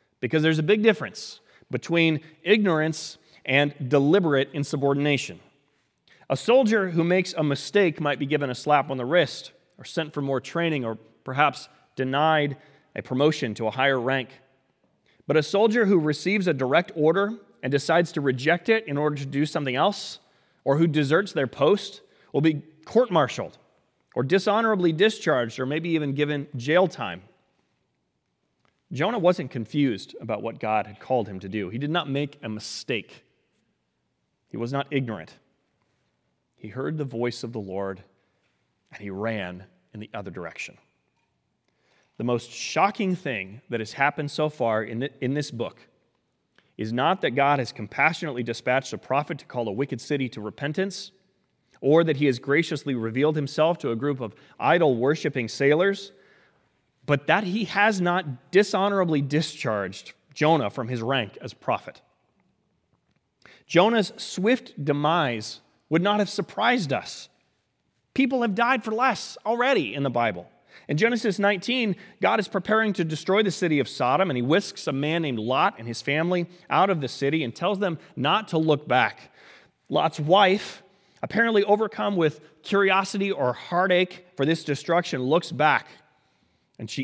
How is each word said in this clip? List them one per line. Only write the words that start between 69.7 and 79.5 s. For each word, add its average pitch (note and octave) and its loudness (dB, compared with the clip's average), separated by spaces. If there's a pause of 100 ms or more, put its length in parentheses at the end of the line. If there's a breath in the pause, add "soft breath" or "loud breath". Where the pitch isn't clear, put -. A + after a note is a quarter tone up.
in C#3 -4
the C#3 0
Bible. A2+ 0 (400 loud breath)
In D3 -2
Genesis A3+ 0
nineteen, G#3 0 (240 loud breath)
God G#3+ 2
is G3 -4
preparing G#3+ 0
to F3+ -2
destroy F#3 0
the G3 0
city D#3+ 0
of B2+ 0
Sodom, C#3+ 0
and B2+ -2
he B2 -2
whisks E3 0
a D3+ -2
man D3+ -2
named C3 -4
Lot C3 0
and A2+ -12
his A#2 -8
family E3+ 0 (220 loud breath)
out F3+ 4
of F3 2
the C3+ -4
city D3 -2
and A#2 -6
tells F#3+ -2
them F3+ -2 (160 loud breath)
not F3+ 0
to E3+ 0
look D#3 2
back. A#2+ 0 (560 loud breath)